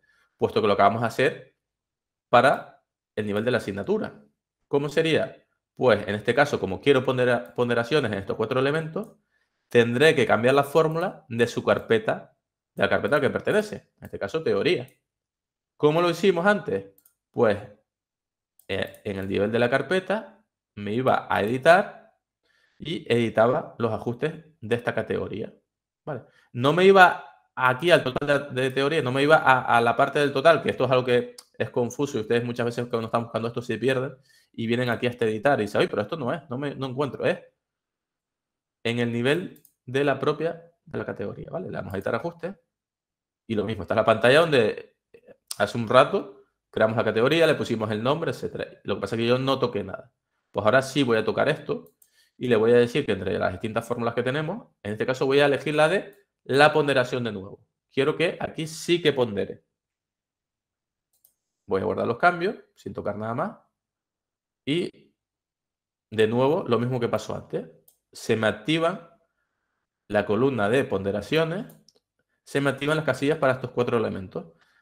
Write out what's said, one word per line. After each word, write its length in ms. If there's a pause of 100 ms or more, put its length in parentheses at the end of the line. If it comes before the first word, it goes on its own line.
(360)
puesto 240
que 60
lo 80
acabamos 280
de 60
hacer 480 (720)
para 540 (340)
el 100
nivel 180
de 60
la 80
asignatura. 640 (440)
¿Cómo 200
sería? 560 (300)
Pues 320
en 80
este 200
caso, 260
como 200
quiero 240
pondera-, 500
ponderaciones 580
en 60
estos 180
cuatro 240
elementos, 560 (520)
tendré 460
que 120
cambiar 280
la 100
fórmula 640
de 180
su 180
carpeta, 720 (380)
de 80
la 60
carpeta 280
a 20
la 40
que 80
pertenece, 680
en 60
este 140
caso 240
teoría. 460 (880)
¿Cómo 260
lo 80
hicimos 340
antes? 420 (440)
Pues, 260 (1120)
eh, 360
en 140
el 100
nivel 220
de 80
la 120
carpeta 760 (300)
me 180
iba 380
a 120
editar 760 (600)
y 340
editaba 640
los 140
ajustes 420 (260)
de 160
esta 180
categoría. 600 (500)
¿Vale? 180 (300)
No 200
me 120
iba 420 (280)
aquí 360
al 120
total 520
de, 80
de 80
teoría, 320
no 100
me 100
iba 140
a, 400
a 40
la 160
parte 220
del 140
total, 300
que 80
esto 140
es 60
algo 140
que 320 (220)
es 120
confuso 460
y 60
ustedes 220
muchas 200
veces 220
cuando 200
están 180
buscando 240
esto 120
se 160
pierden 400 (360)
y 140
vienen 220
aquí 180
a 40
este 160
editar 340
y 40
dicen, 180
"Ay, 60
pero 120
esto 160
no 160
es, 160
no 80
me, 180
no 120
encuentro", 400
es 120 (1400)
en 160
el 140
nivel 500 (220)
de 200
la 140
propia 540 (140)
de 120
la 60
categoría, 460
¿vale? 160
Le 100
damos 160
a 40
editar 180
ajustes 420 (880)
y 80
lo 100
mismo, 180
esta 100
es 40
la 100
pantalla 340
donde 560 (640)
hace 180
un 100
rato 580 (260)
creamos 260
la 80
categoría, 420
le 100
pusimos 340
el 120
nombre, 280
etcétera. 540
Lo 100
que 80
pasa 140
es 40
que 60
yo 120
no 200
toqué 260
nada. 280 (380)
Pues 140
ahora 160
sí 220
voy 160
a 60
tocar 260
esto 420 (460)
y 100
le 80
voy 160
a 40
decir 280
que 80
entre 260
las 140
distintas 340
fórmulas 280
que 80
tenemos, 460 (140)
en 100
este 120
caso 220
voy 140
a 60
elegir 280
la 140
de 280 (280)
la 280
ponderación 500
de 100
nuevo. 340 (260)
Quiero 240
que 240
aquí 260
sí 360
que 100
pondere. 520 (2000)
Voy 160
a 20
guardar 220
los 120
cambios 380 (180)
sin 200
tocar 220
nada 180
más. 240 (1080)
Y 500 (960)
de 160
nuevo, 400
lo 120
mismo 200
que 100
pasó 280
antes. 320 (420)
Se 260
me 100
activa 760 (880)
la 180
columna 420
de 160
ponderaciones, 800 (760)
se 180
me 100
activan 260
las 100
casillas 320
para 140
estos 180
cuatro 280
elementos. 560 (280)